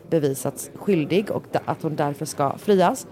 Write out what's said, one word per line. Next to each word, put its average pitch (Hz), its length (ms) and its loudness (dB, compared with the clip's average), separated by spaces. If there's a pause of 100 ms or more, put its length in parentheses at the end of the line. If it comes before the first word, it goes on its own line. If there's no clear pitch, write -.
bevisats 139 680 0
skyldig 180 560 2
och 139 200 -4
da-, - 140 0
att - 160 -4
hon 156 140 -4
därför 147 300 -2
ska 143 320 -2
frias 196 540 2